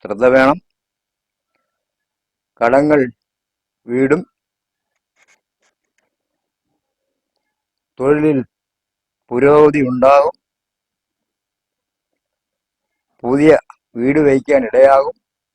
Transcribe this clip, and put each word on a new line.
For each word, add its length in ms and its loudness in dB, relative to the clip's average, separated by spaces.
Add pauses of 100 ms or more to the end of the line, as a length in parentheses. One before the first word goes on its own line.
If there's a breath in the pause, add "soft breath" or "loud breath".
ശ്രദ്ധ 240 -6
വേണം. 320 2 (2000)
കടങ്ങൾ 380 0 (880)
വീടും. 340 -2 (3750)
തൊഴിലിൽ 400 0 (920)
പുരോഗതി 520 2
ഉണ്ടാകും. 540 0 (3000)
പുതിയ 340 2 (380)
വീട് 240 -2
വയ്ക്കാൻ 460 0
ഇടയാകും. 500 0 (400)